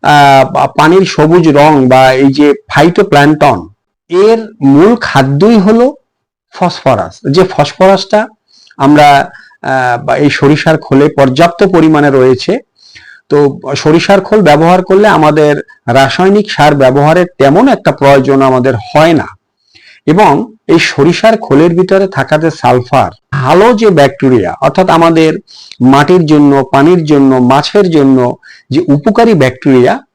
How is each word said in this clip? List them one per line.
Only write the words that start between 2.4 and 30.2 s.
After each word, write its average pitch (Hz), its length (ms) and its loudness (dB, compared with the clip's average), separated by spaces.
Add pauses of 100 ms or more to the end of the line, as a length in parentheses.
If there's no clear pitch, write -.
ফাইটোপ্ল্যাঙ্কটন, 147 960 0 (400)
এর 214 400 0 (140)
মূল 151 380 2
খাদ্যই 143 580 0
হলো 226 380 0 (580)
ফসফরাস। 123 680 -4 (100)
যে 175 200 2
ফসফরাসটা 190 800 -2 (480)
আমরা, 143 540 2 (320)
আহ, 131 400 -4
বা 135 140 -4
এই 143 140 0
সরিষার 151 480 -2
খোলে 143 300 0
পর্যাপ্ত 151 560 0
পরিমাণে 160 460 0
রয়েছে। 131 480 0 (720)
তো 143 300 -2 (180)
সরিষার 165 440 0
খোল 214 200 -2
ব্যবহার 170 440 2
করলে 196 240 0
আমাদের 151 480 0 (320)
রাসায়নিক 185 600 0
সার 151 240 0
ব্যবহারের 143 520 0 (120)
তেমন 156 300 2
একটা 196 240 -2
প্রয়োজন 139 500 0
আমাদের 131 340 0
হয় 156 360 0
না। 147 140 -2 (800)
এবং 185 480 0 (120)
এই 165 120 0
সরিষার 175 600 0
খোলের 160 320 0
ভিতরে 185 380 -2
থাকা 156 300 -4
যে 160 120 -2
সালফার, 123 600 -2 (220)
ভালো 170 420 0
যে 214 160 0
ব্যাকটেরিয়া, 131 680 0
অর্থাৎ 156 300 -2
আমাদের 165 480 0 (420)
মাটির 147 460 2
জন্য, 143 460 2
পানির 160 320 0
জন্য, 139 300 2
মাছের 139 560 0
জন্য 135 460 0 (340)
যে 131 100 -2
উপকারী 202 540 0
ব্যাকটেরিয়া 131 680 0 (120)